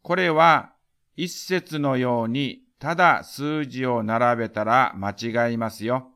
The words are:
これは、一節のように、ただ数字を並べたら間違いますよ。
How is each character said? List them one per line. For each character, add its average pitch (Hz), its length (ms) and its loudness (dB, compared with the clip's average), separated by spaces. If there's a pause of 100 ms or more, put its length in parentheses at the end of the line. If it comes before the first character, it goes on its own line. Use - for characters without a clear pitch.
こ 170 140 -2
れ 180 140 0
は、 156 440 4 (420)
一 175 180 -6
節 175 460 -4
の 139 160 0
よ 123 280 0
う 113 40 -4
に、 131 360 -4 (160)
た 156 160 -6
だ 165 280 4
数 151 420 -6
字 127 200 -6
を 120 160 0
並 117 420 2
べ 110 60 -6
た 107 140 -4
ら 120 320 2
間 101 160 -6
違 117 420 -2
い 117 40 -4
ま 113 120 -4
す 107 160 -12
よ。 127 300 -4